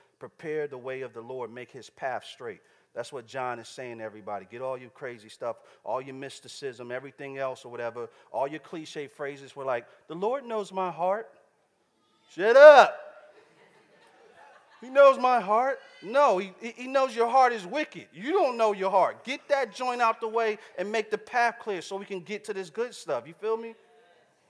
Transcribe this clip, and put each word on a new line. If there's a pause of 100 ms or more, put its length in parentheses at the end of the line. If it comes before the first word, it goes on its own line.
(180)
Prepare
the
way
of
the
Lord.
Make
his
path
straight. (340)
That's
what
John
is
saying
to
everybody.
Get
all
your
crazy
stuff, (280)
all
your
mysticism,
everything
else
or
whatever, (240)
all
your
cliche
phrases
were
like, (220)
"The
Lord
knows
my
heart." (1000)
Shut
up. (1800)
He
knows
my
heart. (240)
No,
he,
he,
he
knows
your
heart
is
wicked.
You
don't
know
your
heart.
Get
that
joint
out
the
way (180)
and
make
the
path
clear
so
we
can
get
to
this
good
stuff.
You
feel
me? (760)